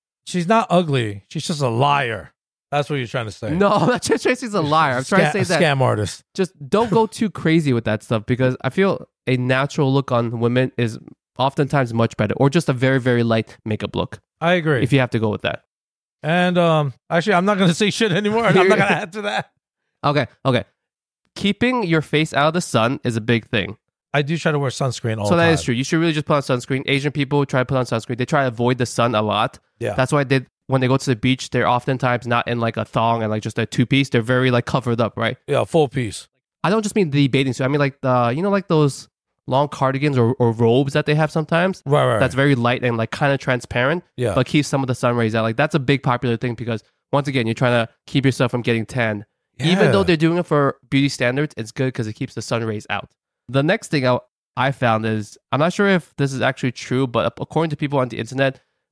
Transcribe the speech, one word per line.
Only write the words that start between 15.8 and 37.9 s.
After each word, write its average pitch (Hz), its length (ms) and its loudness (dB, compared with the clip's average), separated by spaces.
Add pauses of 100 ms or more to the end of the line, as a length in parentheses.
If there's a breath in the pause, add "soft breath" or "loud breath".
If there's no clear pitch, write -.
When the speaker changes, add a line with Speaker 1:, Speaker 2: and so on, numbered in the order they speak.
Speaker 1:
And, 180 340 0
um, 160 380 2 (160)
actually, 175 240 0
I'm 180 100 2
not 202 140 2
gonna 175 160 4
say 208 160 0
shit 220 200 0
anymore, 208 360 0
and 190 120 4
I'm 185 120 4
not 214 80 4
Speaker 2:
<laughs> - 40 4
Speaker 1:
gonna 196 80 0
add 170 220 -4
to 208 160 -10
that. 208 220 -6 (520)
Speaker 2:
Okay, 135 240 0 (200)
okay. 120 180 0 (720)
Keeping 240 460 0
your 165 200 2
face 156 300 -2
out 143 160 2
of 160 60 -2
the 180 60 0
sun 123 420 0
is 117 140 -2
a 113 40 -2
big 113 280 0
thing. - 280 -4 (360)
Speaker 1:
I 147 100 2
do 151 160 -2
try 160 140 -2
to 147 60 0
wear 139 120 -2
sunscreen 117 480 -4
all 104 80 -2
Speaker 2:
So 104 80 2
Speaker 1:
the 170 40 2
Speaker 2:
that 170 80 4
Speaker 1:
time. 165 80 4
Speaker 2:
is - 80 -2
true. 123 120 0
You 123 80 -2
should 160 160 0
really 165 140 2
just 151 140 -2
put 160 80 2
on 139 80 0
sunscreen. 131 440 -2
Asian 139 240 0
people 143 340 0
try 135 160 -2
to 127 40 2
put 135 120 -2
on 127 80 0
sunscreen. 117 340 -4
They 123 60 -2
try 143 180 0
to 131 60 2
avoid 120 300 0
the 123 80 0
sun 117 300 0
a 107 60 2
lot. 107 360 -2 (220)
Speaker 1:
Yeah. 113 140 -4
Speaker 2:
That's 131 180 0
why 147 100 2
they, 131 240 0 (220)
when 131 120 2
they 127 60 2
go 131 100 4
to - 140 -2
the 120 60 2
beach, 127 340 -2
they're 120 160 0
oftentimes 123 600 0
not 120 180 0
in, 120 140 -2
like, 113 160 -2
a 110 80 -4
thong 113 380 0
and, 107 100 -2
like, 107 100 -4
just 113 160 -6
a 113 80 0
two-piece. 131 440 0
They're 120 120 2
very, 127 300 2
like, 120 140 0
covered 120 340 -2
up, 107 160 -2
right? 113 200 -2 (120)
Speaker 1:
Yeah, 135 160 0
full 151 240 2
piece. 117 400 -8 (340)
Speaker 2:
I 160 80 0
don't 220 140 0
just 196 100 -6
mean 185 160 2
the 143 160 4
bathing 131 260 0
suit. 139 120 -4
I 131 40 0
mean, 143 120 0
like, 135 200 -2